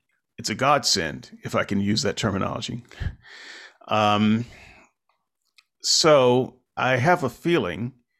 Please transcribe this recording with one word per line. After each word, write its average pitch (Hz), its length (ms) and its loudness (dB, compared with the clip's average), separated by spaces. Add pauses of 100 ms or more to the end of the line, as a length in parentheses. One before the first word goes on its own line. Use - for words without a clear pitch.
(380)
it's 117 140 -8
a 107 40 -4
godsend, 117 760 -2 (120)
if - 120 -6
I 98 80 0
can 101 160 -2
use 101 240 -2
that 104 140 -4
terminology. 98 680 -4 (1040)
Um, 107 580 2 (1400)
so 131 760 4 (180)
I 127 220 0
have 170 260 2
a 127 60 -2
feeling 120 640 -2 (260)